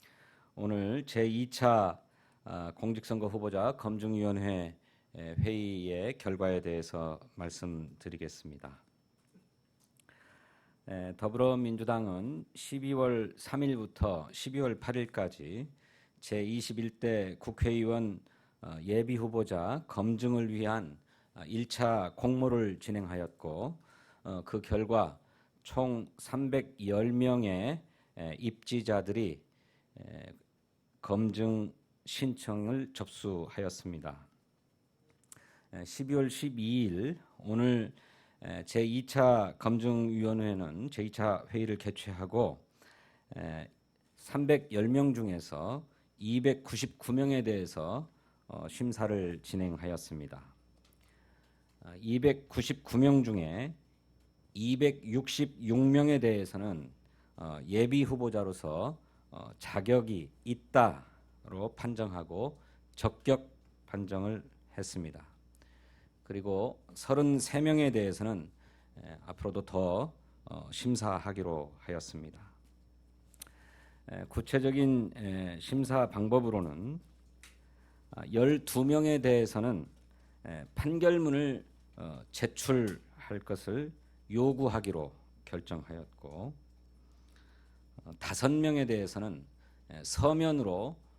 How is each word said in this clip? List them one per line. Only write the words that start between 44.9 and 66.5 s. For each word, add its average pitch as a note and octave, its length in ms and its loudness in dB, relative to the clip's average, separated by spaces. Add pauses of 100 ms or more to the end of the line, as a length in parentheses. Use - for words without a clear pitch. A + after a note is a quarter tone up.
중에서 G2 720 -4 (320)
이백구십구 B2 960 0
명에 C3+ 300 2
대해서, G#2 680 -4 (380)
어, D#2+ 220 -12
심사를 G#2 760 -2
진행하였습니다. E2 1040 -6 (1400)
아, F2 140 -16
이백구십구 B2 1000 2
명 C#3 240 8
중에 G#2+ 500 -2 (800)
이백육십육 B2+ 1300 0
명에 C#3+ 400 6
대해서는, G2 720 0 (460)
어, D#2+ 200 -8 (100)
예비 B2 360 4
후보자로서, G#2+ 960 -2 (320)
어, - 260 -16
자격이 G#2+ 720 0 (140)
있다로 G#2+ 1300 0
판정하고 G#2+ 840 -6 (360)
적격 - 540 0 (380)
판정을 G2+ 560 -4 (340)
했습니다. F2+ 480 -10 (1000)
그리고 G2 600 -2 (100)